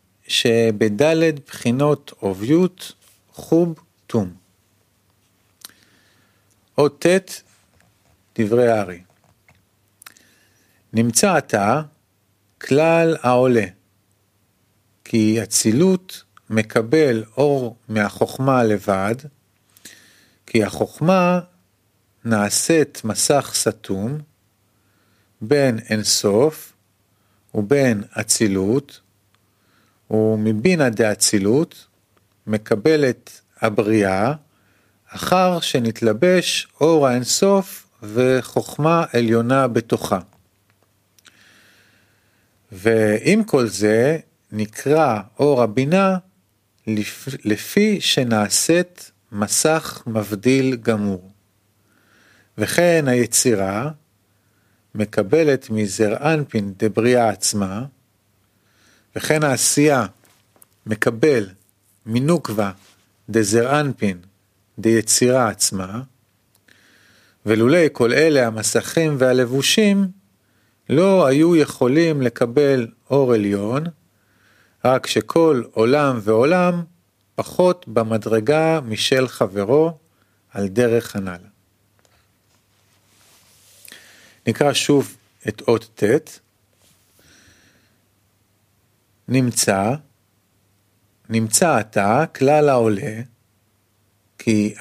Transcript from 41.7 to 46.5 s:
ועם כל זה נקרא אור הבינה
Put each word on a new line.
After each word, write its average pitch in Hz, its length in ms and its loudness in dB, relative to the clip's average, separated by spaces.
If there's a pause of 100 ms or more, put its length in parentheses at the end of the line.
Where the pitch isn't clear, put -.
ועם 110 720 0
כל 131 220 0
זה 107 520 0 (340)
נקרא 113 680 -2 (180)
אור 139 240 2
הבינה 156 540 0 (720)